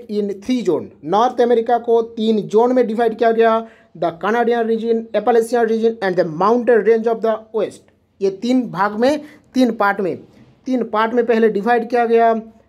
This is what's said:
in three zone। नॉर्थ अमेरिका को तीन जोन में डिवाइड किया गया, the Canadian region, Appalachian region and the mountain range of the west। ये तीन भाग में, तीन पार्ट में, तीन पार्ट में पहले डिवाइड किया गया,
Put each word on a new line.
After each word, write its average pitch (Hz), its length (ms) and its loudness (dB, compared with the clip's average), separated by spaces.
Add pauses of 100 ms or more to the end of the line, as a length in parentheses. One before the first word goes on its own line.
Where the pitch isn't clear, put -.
(100)
in 202 200 -4 (100)
three 254 240 -2
zone। 139 220 -2 (180)
नॉर्थ 226 360 0
अमेरिका 233 380 2
को 233 240 0
तीन 220 460 -2
जोन 233 240 2
में 254 140 2
डिवाइड 226 320 -2
किया 226 140 2
गया, 226 200 4 (460)
the 165 140 -2 (120)
Canadian 233 460 0
region, 226 320 -2 (140)
Appalachian 226 520 0
region 226 320 0
and 185 200 0
the 175 80 0 (100)
mountain 220 480 2
range 226 220 2
of 220 120 -2
the 220 160 -2 (200)
west। - 360 -6 (280)
ये 196 100 0 (120)
तीन 240 280 0
भाग 190 220 -2
में, 262 280 0 (340)
तीन 254 200 2
पार्ट 202 260 0
में, 165 160 -4 (500)
तीन 254 180 -2
पार्ट 220 300 -2
में 240 120 2
पहले 226 220 2
डिवाइड 233 420 0
किया 240 160 2
गया, 226 280 4 (340)